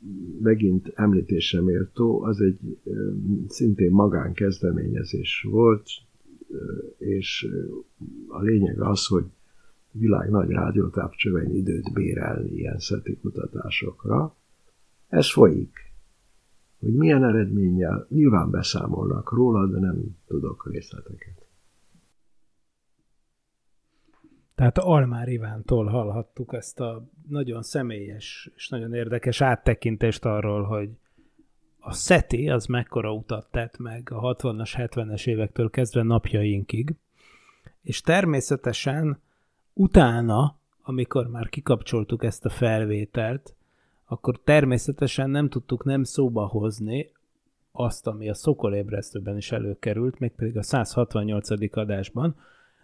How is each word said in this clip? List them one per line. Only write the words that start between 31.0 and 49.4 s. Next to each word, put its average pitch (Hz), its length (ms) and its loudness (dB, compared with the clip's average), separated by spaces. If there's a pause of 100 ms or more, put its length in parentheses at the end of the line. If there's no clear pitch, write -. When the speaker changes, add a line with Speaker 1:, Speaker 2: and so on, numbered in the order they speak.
Speaker 2:
a - 140 -10
szeti 147 560 2
az 123 160 0
mekkora 120 480 -4
utat 107 380 -8
tett 117 260 -6
meg 120 340 -12
a 117 80 -8
hatvanas, 117 540 -4
hetvenes 113 520 -6
évektől 110 440 0
kezdve 123 340 0
napjainkig. 110 920 0 (840)
És - 200 -6
természetesen 147 1160 0 (540)
utána, 120 840 6 (260)
amikor 127 460 -2
már 117 220 -8
kikapcsoltuk 117 720 -2
ezt 113 220 -2
a - 40 -2
felvételt, 110 1040 -2 (500)
akkor 120 380 -4
természetesen 135 840 2
nem 143 200 2
tudtuk 127 340 -6
nem 135 200 0
szóba 120 420 0
hozni 110 680 -4 (600)
azt, - 360 -6
ami 107 220 -6
a 104 40 -4
Szokol 117 400 0
ébresztőben 101 640 -6
is 104 140 -10